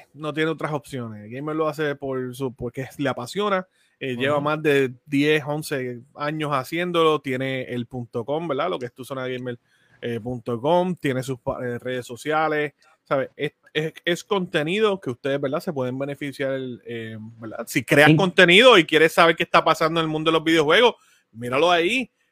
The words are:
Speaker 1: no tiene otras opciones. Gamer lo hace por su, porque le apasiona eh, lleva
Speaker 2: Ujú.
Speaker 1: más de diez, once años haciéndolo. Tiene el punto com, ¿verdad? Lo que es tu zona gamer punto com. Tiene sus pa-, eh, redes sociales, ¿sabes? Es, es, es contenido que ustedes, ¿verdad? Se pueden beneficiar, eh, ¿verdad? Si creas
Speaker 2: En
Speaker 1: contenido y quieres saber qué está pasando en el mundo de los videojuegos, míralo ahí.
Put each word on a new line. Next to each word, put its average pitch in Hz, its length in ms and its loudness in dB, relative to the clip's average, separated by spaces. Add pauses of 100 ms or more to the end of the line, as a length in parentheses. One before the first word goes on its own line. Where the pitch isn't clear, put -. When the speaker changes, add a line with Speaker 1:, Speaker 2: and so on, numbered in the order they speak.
(140)
Speaker 1:
no 151 200 -8
tiene 156 180 -2
otras 156 220 -6
opciones. 113 580 -10
Gamer 151 240 -8
lo 156 120 0
hace 147 280 -2
por 131 400 -6
su, 127 180 -6
porque 131 340 -8 (100)
le 139 120 -2
apasiona 185 560 -4 (400)
eh, 127 120 -4
lleva 139 180 0
Speaker 2:
Ujú. 143 80 0
Speaker 1:
más 151 180 -2
de 139 320 2 (120)
diez, 147 420 2
once 131 540 -6 (120)
años 151 380 -4
haciéndolo. 160 680 0
Tiene 131 420 -4
el 123 220 -6
punto 120 400 -8
com, 160 240 -4
¿verdad? 147 200 -2
Lo 175 80 -4
que 123 100 -8
es - 60 -16
tu 127 120 -16
zona 131 240 -8
gamer 127 280 -8 (640)
punto 120 380 -6
com. 175 360 2
Tiene 131 280 -2
sus 127 160 -8
pa-, 101 260 -6
eh, 120 140 -6
redes 127 260 -8
sociales, 151 680 -2 (320)
¿sabes? 135 320 -2
Es, 143 160 -6 (200)
es, 156 200 -2 (100)
es 170 220 -2
contenido 185 720 0
que - 100 -8
ustedes, 139 300 -4
¿verdad? 143 220 -2
Se 185 100 -6
pueden 131 260 -4
beneficiar, 135 600 -6 (260)
eh, 113 320 -10 (220)
¿verdad? 113 260 -12
Si - 200 -2
creas 151 240 6
Speaker 2:
En 156 80 6
Speaker 1:
contenido 190 600 8
y 165 80 6
quieres 156 280 4
saber 170 240 6
qué 175 60 -4
está 170 200 4
pasando 165 380 2
en 160 60 -2
el 156 40 -4
mundo 156 200 0
de - 20 4
los 160 100 0
videojuegos, 165 520 4 (360)
míralo 127 400 0
ahí. 196 400 0 (200)